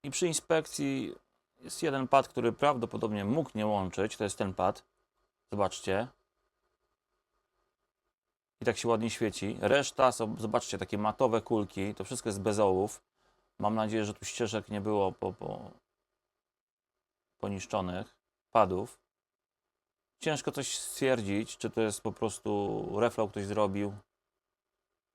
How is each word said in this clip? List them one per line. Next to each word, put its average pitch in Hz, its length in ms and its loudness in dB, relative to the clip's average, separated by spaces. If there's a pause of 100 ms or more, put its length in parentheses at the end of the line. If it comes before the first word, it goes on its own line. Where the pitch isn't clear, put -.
I 143 80 -8
przy 180 160 0
inspekcji 143 880 0 (440)
jest - 240 -10
jeden 135 260 0
pad, 135 200 6
który 117 240 2
prawdopodobnie 110 720 0
mógł 135 300 0
nie 107 120 0
łączyć. 98 500 0
To 107 80 -2
jest 98 140 -4
ten 98 160 -2
pad. 92 300 0 (680)
Zobaczcie. 101 560 0 (2500)
I 107 40 -10
tak 117 140 2
się 117 100 -2
ładnie 113 220 2
świeci. 104 500 -4
Reszta 131 520 4
są, 113 260 -4
zobaczcie, 110 400 -2
takie 98 200 -4
matowe 107 420 2
kulki. 104 540 -2
To 95 100 -8
wszystko 120 240 -6
jest 101 120 -4
bez 104 180 0
ołów. 98 440 2 (560)
Mam 104 160 0
nadzieję, 110 300 0
że 104 100 -4
tu - 100 -16
ścieżek 107 440 -4
nie 104 120 -6
było 101 320 0
po, 95 200 -6
po, - 380 -10 (1700)
poniszczonych, 95 800 -6 (360)
padów. 101 480 2 (1200)
Ciężko 151 320 -2
coś - 260 -6
stwierdzić, 113 760 0
czy 110 140 -4
to 117 100 -2
jest 107 200 0
po 104 120 -4
prostu 104 880 -2
reflow 110 300 2
ktoś 101 160 -6
zrobił, 101 460 0 (1200)